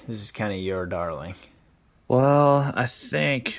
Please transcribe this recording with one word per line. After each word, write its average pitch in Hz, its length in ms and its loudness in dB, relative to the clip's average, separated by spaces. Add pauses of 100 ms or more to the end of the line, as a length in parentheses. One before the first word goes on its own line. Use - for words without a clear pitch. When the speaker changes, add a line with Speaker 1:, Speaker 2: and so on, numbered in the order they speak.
Speaker 1:
This 110 140 -8
is 98 100 -6
kinda 104 260 -4
your 92 280 -4
darling. 85 500 -6 (720)
Speaker 2:
Well, 143 680 4
I 120 120 0
think 139 720 -4